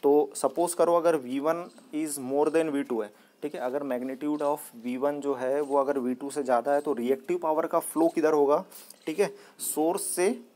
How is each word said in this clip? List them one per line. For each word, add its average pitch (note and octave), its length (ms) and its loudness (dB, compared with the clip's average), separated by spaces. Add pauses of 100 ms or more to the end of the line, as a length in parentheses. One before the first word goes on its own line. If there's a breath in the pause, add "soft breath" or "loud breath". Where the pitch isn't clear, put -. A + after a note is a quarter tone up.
तो C#3+ 320 6
suppose E3+ 380 -2
करो E3+ 220 4
अगर E3 200 4
V C3 240 -4
one E3 240 -2 (320)
is D3+ 260 -4
more C#3 280 2
than D#3+ 200 2
V C#3+ 140 -2
two B2 180 -2
है, G#2 80 -6 (340 soft breath)
ठीक D3+ 120 -8
है, F3 60 -8
अगर B2+ 240 -4
magnitude C3 580 -4
of C#3+ 260 -2 (140)
वी B2 140 -4
वन C#3+ 240 0
जो C#3 140 -2
है C3 260 -2
वो C#3+ 160 0
अगर C#3 220 2
वी B2+ 140 -2
टू C#3 180 -8
से C#3+ 120 -4
ज़्यादा B2 300 2
है C#3+ 80 2
तो D3 120 -2
reactive C3 440 -2
power D#3+ 300 0
का E3 140 2
फ्लो D#3+ 340 0
किधर D#3 180 2
होगा, D3 300 4 (420 loud breath)
ठीक D#3+ 140 -6
है, F3+ 140 2 (320 loud breath)
source E3+ 400 0
से F3+ 240 0 (260)